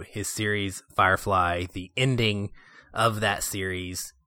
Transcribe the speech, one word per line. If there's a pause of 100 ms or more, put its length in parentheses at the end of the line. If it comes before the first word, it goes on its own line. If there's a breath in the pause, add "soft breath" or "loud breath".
his
series (140)
Firefly,
the
ending (420 soft breath)
of
that
series (140)